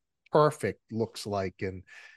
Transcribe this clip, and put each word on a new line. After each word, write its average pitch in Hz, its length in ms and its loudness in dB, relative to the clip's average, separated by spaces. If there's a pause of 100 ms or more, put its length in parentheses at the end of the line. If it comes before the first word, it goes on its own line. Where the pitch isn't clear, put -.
(320)
perfect 143 500 2 (100)
looks 110 360 -4
like. 98 340 -4
And, 95 220 -6 (340)